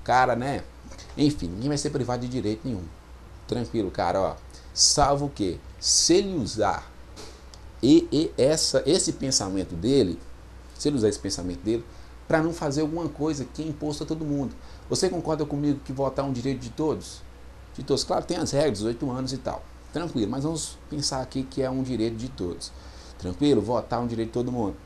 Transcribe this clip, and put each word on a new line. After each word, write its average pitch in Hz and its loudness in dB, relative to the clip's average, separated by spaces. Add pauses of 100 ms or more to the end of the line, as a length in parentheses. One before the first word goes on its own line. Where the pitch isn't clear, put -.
O - -20
cara, 123 6
né? 120 -2 (540)
Enfim, 143 2
ninguém 101 -2
vai 147 2
ser 147 -2
privado 123 -2
de 123 -4
direito 110 -2
nenhum. 107 -2 (640)
Tranquilo, 113 0
cara, 92 2
ó. 78 0 (380)
Salvo 143 4
o 139 -4
quê? 92 -2 (220)
Se - 4
ele 190 4
usar 101 0 (920)
e, 165 10
e 151 2
essa, 139 4
esse 160 4
pensamento 95 0
dele, 104 4 (580)
se - -2
ele 147 2
usar 107 6
esse 98 0
pensamento 90 -6
dele, 113 0 (440)
pra 160 4
não 165 0
fazer 151 0
alguma 160 -2
coisa 147 -2
que - -10
é - -4
imposto 151 -4
a - -4
todo 160 -4
mundo. 143 -2 (360)
Você 156 2
concorda 160 0
comigo 147 0
que - -10
votar 135 0
é - -2
um 139 -2
direito 123 -2
de 120 -8
todos? 120 -2 (520)
De - -8
todos. 135 2
Claro, - 0
tem 170 -2
as 151 0
regras, 139 2
dezoito 117 0
anos 127 -2
e 135 -6
tal. - -6 (300)
Tranquilo, 143 0
mas 131 -2
vamos 156 -2 (120)
pensar 139 -2
aqui 131 -4
que 135 -4
é 131 2
um 131 0
direito 117 0
de 120 -6
todos. 90 -6 (460)
Tranquilo? 117 4
Votar 117 0
é 120 0
um 120 -2
direito 113 -2
de - -12
todo 123 0
mundo. 113 -2 (100)